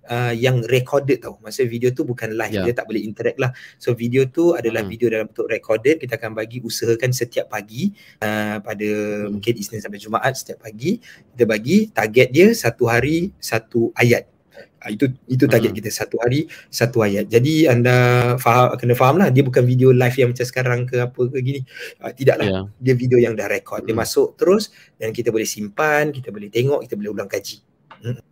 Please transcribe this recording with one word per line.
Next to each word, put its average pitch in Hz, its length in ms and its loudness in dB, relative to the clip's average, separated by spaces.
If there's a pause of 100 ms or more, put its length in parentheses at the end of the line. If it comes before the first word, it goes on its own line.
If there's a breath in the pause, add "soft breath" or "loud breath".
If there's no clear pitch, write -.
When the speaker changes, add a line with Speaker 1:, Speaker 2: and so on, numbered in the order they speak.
Speaker 1:
uh, 120 320 -2
yang 120 320 0
recorded 131 560 0
tau. 101 160 -14
Maksudnya 113 320 -4
video 120 240 -2
tu 160 80 -6
bukan 117 320 -6
live, 110 180 -4
Speaker 2:
Ya. 98 140 -2
Speaker 1:
dia 120 80 -2
tak 123 160 -8
boleh 107 160 -4
interact 117 320 -6
lah. 127 160 -2 (240 loud breath)
So 123 160 -2
video 120 320 0
tu 165 240 2
adalah 113 320 -2
Speaker 2:
Hmm. 98 80 -6
Speaker 1:
video 117 160 -2
dalam 110 240 -2
bentuk - 160 -6
recorded. 113 560 0
Kita 120 160 -6
akan 110 160 -10
bagi, 113 240 -8
usahakan 117 560 -2
setiap - 320 -4
pagi, 110 480 -6 (240 loud breath)
uh, 107 400 -4
pada 104 300 -6 (340)
Speaker 2:
Hmm. 104 160 -6
Speaker 1:
mungkin 110 160 -2
Isnin 101 240 -10
sampai 101 240 -14
Jumaat, 113 320 -4
setiap - 240 -14
pagi 117 400 -6 (320 loud breath)
kita 120 160 2
bagi, 123 400 2
target 113 480 2
dia 180 160 8
satu 120 400 0
hari 151 480 0
satu - 560 -2
ayat. 120 320 2 (560 loud breath)
Ah, 117 80 -12
itu, 110 160 0 (240)
itu 131 160 4
target 110 240 4
Speaker 2:
Hmm. 101 80 -8
Speaker 1:
kita, 104 160 -8
satu 107 240 -6
hari 127 320 -2 (160 loud breath)
satu 120 400 0
ayat. 101 240 -2
Jadi 151 400 4
anda 120 240 4 (480)
faham, 123 320 6
kena 120 240 2
faham 143 240 6
lah, 165 80 4
dia 135 160 4
bukan 131 160 4
video 127 320 6
live 123 240 2
yang 120 160 2
macam 127 80 -6
sekarang 123 400 -2
ke 123 160 -4
apa 123 320 -4
ke 143 80 -6
gini. 135 240 -4 (400 loud breath)
Ah, 120 80 -10
tidak 117 320 2
lah. 107 80 0
Speaker 2:
Ya. 95 100 -2 (220)
Speaker 1:
Dia 127 160 4
video 127 240 4
yang 113 160 0
dah 101 80 -6
record. 101 400 -6
Dia 110 80 -4
Speaker 2:
Hmm. 113 80 -2
Speaker 1:
masuk 117 320 0
terus 190 320 2 (320 soft breath)
dan 110 160 -8
kita 113 160 -2
boleh 110 160 -2
simpan, 147 640 -2
kita 127 240 -12
boleh 101 160 -14
tengok, 131 320 0
kita 113 160 -10
boleh 104 160 -8
ulang 101 160 -10
kaji. - 320 -10 (400)
Hmm. 117 160 -8 (140)